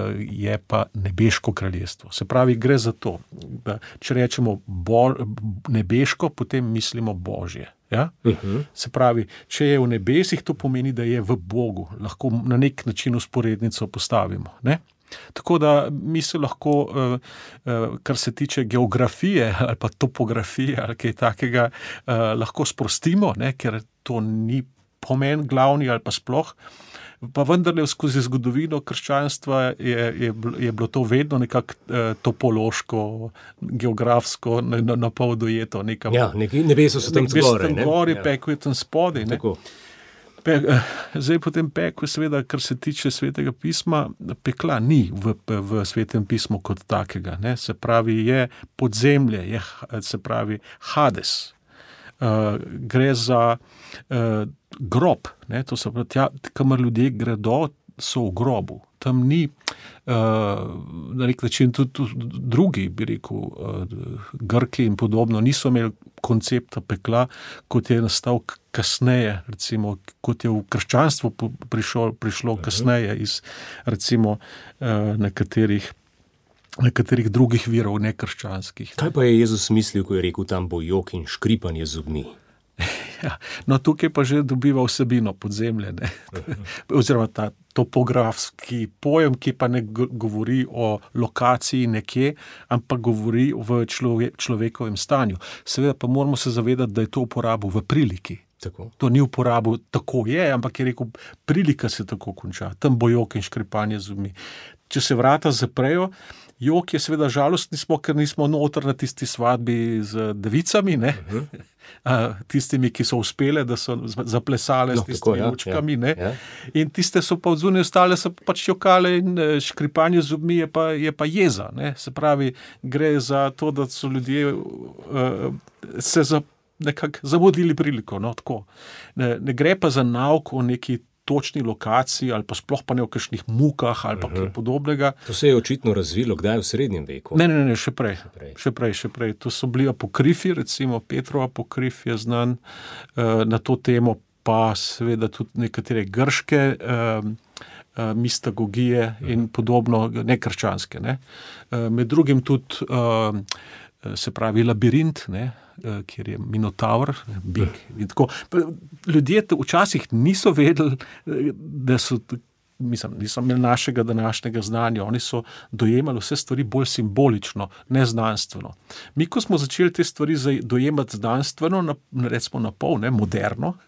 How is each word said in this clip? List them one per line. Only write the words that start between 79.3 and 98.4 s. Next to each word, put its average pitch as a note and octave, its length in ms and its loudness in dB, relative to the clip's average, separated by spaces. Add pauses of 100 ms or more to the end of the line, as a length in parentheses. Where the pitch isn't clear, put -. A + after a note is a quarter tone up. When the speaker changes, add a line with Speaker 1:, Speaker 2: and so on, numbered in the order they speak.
Speaker 2:
Jezus A2+ 320 4
mislil, G#2+ 360 2
ko G2 100 -4
je F#2 80 0
rekel: F2+ 220 -2
"Tam F#2 240 -2
bo F2 100 -4
jok F2+ 360 -2
in E2+ 120 -8
škripanje F#2 560 -2
z D#2 100 -6
zobmi"? D2+ 320 -6 (540)
Speaker 1:
<laughs> - 380 -6
Ja, - 180 -6 (300)
no, C3+ 140 4
tukaj D#3 320 2
pa D3 120 0
že C#3 200 2
dobiva C3+ 380 2
vsebino A#2+ 520 0
podzemlje, G#2 580 -4
ne. F2+ 160 -10 (480)
<laughs> G2+ 380 -14
Oziroma A#2+ 340 4
ta G#2+ 240 -4 (180)
topografski A#2+ 1200 -2 (100)
pojem, C#3+ 380 4
ki C3 180 -2
pa B2+ 140 -2
ne B2 160 0
go-, A2 260 -2
govori A2+ 560 -2
o A2+ 360 -2 (120)
lokaciji B2 760 2
nekje, B2+ 460 0 (320)
ampak B2 340 0
govori A2+ 500 2
v A#2 340 0
člove-, A#2 480 -2
človekovem A2+ 640 -4
stanju. A#2+ 400 0 (260)
Seveda C3+ 340 0
pa - 120 -8
moramo C3+ 300 0
se B2+ 140 -2
zavedati, A#2+ 420 0
da A2+ 80 0
je A2 80 2
to - 140 -2
uporabil A2+ 480 -2
v G2+ 120 0
priliki. A2 560 -2 (180)